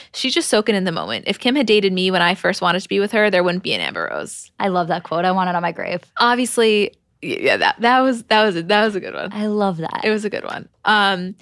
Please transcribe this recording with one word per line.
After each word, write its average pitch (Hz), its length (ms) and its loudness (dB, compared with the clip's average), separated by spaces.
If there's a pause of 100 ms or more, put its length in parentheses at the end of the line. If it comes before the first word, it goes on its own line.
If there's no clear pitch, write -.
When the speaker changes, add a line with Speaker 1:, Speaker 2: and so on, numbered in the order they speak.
(160)
Speaker 1:
"She's 254 180 -4
just 339 160 -2
soaking 214 260 2
in 185 100 0
the 180 60 -2
moment. 101 360 -6
If 196 120 -4
Kim 247 160 0
had 277 120 0
dated 202 260 4
me 185 160 0
when 185 140 2
I 175 120 4
first 185 260 -2
wanted 180 200 2
to - 80 -12
be 196 100 0
with 202 120 0
her, 214 180 4
there 180 140 2
wouldn't 180 200 0
be - 100 -4
an 98 80 -2
Amber 80 300 -4
Rose." - 480 -10
Speaker 2:
I 196 100 0
love 180 180 0
that 175 160 -4
quote. 170 200 -4
I 185 80 2
want 185 200 0
it 175 40 -2
on 170 60 -2
my 170 100 -2
grave. 175 300 -6 (160)
Speaker 1:
Obviously, 233 760 2 (280)
y-, - 200 -6
yeah, 110 160 2
that, 82 220 2
that 247 220 4
was, 262 220 0
that 214 200 4
was 208 140 2
a, 165 60 -4
that 208 220 2
was 208 100 -2
a 185 40 -2
good - 140 -10
one. 73 200 -8
Speaker 2:
I 214 140 -4
love 202 300 0
that. - 260 -6
Speaker 1:
It 220 60 0
was 214 160 0
a 202 40 -4
good - 160 -8
one. - 220 -10 (160)
Um, 196 580 0